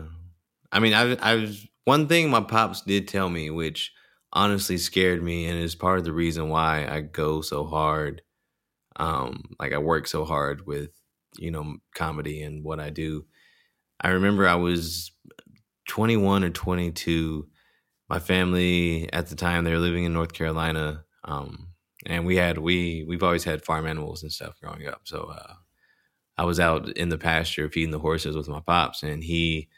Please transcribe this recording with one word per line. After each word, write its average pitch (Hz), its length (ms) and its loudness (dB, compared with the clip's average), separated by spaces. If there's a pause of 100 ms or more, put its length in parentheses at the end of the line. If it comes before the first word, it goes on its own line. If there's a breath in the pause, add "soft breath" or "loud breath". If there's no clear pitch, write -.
(720)
I 101 80 4
mean, 110 140 6
I've, 120 300 4
I've, 107 440 2 (180)
one 147 220 6
thing 165 220 6
my 117 120 6
pops 110 400 2
did 98 260 0
tell 95 220 0
me, 80 220 -4
which 80 420 -4 (400 soft breath)
honestly 98 440 2
scared 90 460 2
me 85 220 -2
and 85 140 -2
is 82 160 -4
part 92 240 2
of 87 60 -2
the 80 80 -4
reason 82 360 0
why 80 380 2
I 76 140 -4
go 78 400 -2
so 73 240 -4
hard. 78 560 -2 (760)
Um, 71 640 -4
like, 71 140 -4
I 71 40 0
work 78 300 0
so 78 180 -4
hard 71 400 -2
with, 73 240 -8 (480)
you 82 140 -8
know, 76 260 -8 (160)
comedy 76 480 -6
and 76 220 -10
what 78 160 -6
I 73 100 -8
do. 78 360 -6 (760 soft breath)
I - 80 2
remember 98 380 4
I 87 80 8
was 85 560 0 (760)
twenty-one 101 560 4
or 87 60 2
twenty-two. 82 1000 -2 (640)
My 82 100 -2
family 87 960 2
at 82 140 -2
the 78 80 -12
time, 87 280 0
they 82 80 0
were 82 80 2
living 87 260 0
in 82 80 0
North 82 200 -2
Carolina. 80 680 -2 (200)
Um, 73 460 -10 (360)
and 85 200 -2
we 92 120 2
had, 85 200 2
we, 85 500 0
we've 85 160 -4
always 87 200 4
had 78 220 -4
farm 80 200 -2
animals 80 380 -6
and 78 80 -10
stuff 76 300 -12
growing 76 260 -12
up. - 180 -12
So, 78 180 -8
uh, 78 300 -16 (840)
I 85 80 0
was 87 140 2
out 82 300 2
in 87 200 -2
the 80 80 0
pasture 80 520 0
feeding 80 220 -2
the 76 80 -4
horses 78 380 -2
with 76 100 -6
my 73 140 -8
pops, 85 420 2
and 76 200 -4
he, 82 440 0 (100)